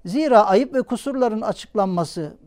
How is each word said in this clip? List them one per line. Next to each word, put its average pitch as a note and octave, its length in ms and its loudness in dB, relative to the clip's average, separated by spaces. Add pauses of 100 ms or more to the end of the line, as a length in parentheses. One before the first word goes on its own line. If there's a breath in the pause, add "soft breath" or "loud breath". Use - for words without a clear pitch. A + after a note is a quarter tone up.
Zira A#3 420 4
ayıp A3+ 280 2
ve B3+ 80 0
kusurların A#3+ 580 -4
açıklanması F3+ 960 -4 (100)